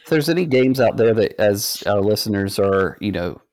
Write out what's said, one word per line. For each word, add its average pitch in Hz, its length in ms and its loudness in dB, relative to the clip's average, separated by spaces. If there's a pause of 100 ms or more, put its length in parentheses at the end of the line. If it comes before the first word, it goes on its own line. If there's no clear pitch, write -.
if - 60 -20
there's 156 200 0
any 170 160 0
games 131 340 2
out 113 180 2
there 113 160 4
that, 110 280 -2
as 104 440 0
our 101 160 0
listeners 101 580 -2
are, 98 420 0
you 101 100 -4
know, 87 300 -8 (120)